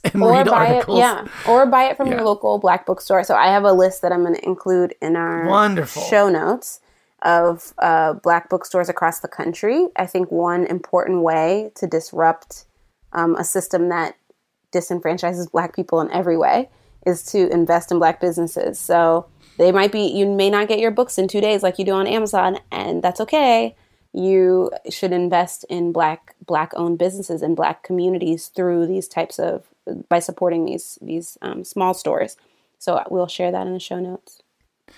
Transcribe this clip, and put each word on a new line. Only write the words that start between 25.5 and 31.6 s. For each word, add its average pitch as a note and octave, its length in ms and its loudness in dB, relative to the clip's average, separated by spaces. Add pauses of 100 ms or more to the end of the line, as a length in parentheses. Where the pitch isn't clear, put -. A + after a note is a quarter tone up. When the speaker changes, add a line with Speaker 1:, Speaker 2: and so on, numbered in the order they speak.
Speaker 2:
in F3 220 -2
Black, E3 440 -2 (100)
Black-owned E3+ 520 -2
businesses F3+ 460 -4
and E3 120 0
Black D#3 280 -2
communities F3 640 -2
through F3 400 -2
these F#3 200 -4
types - 300 -8
of, - 280 -4 (440)
by F3 100 2
supporting E3+ 460 -4
these, - 360 -10
these, E3 420 -10
um, - 200 -10